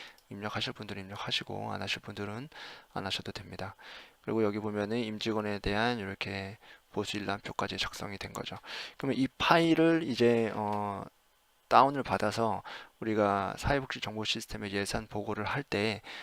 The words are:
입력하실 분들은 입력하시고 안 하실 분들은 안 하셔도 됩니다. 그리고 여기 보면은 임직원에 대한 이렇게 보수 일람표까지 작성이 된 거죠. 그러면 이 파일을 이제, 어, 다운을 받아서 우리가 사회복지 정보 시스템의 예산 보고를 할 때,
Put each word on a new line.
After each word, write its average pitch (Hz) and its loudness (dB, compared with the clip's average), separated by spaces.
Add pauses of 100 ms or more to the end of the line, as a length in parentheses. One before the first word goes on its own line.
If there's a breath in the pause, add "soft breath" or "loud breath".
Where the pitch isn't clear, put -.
(300 loud breath)
입력하실 107 -4
분들은 101 -10
입력하시고 104 -6
안 101 -4
하실 - -4
분들은 104 -8 (440 loud breath)
안 98 -4
하셔도 - -4
됩니다. 98 -10 (480 loud breath)
그리고 110 2
여기 104 2
보면은 104 0
임직원에 107 -2
대한 110 2
이렇게 98 -6 (340 loud breath)
보수 104 -2
일람표까지 101 -4
작성이 104 -4
된 - -10
거죠. - -8 (400 loud breath)
그러면 135 0
이 131 4 (100)
파일을 165 6
이제, 117 4
어, 104 -2 (640)
다운을 131 8
받아서 104 0 (360 loud breath)
우리가 101 2
사회복지 - 0
정보 107 -4
시스템의 107 -4
예산 101 -2
보고를 104 -4
할 139 -2
때, 104 0 (220 loud breath)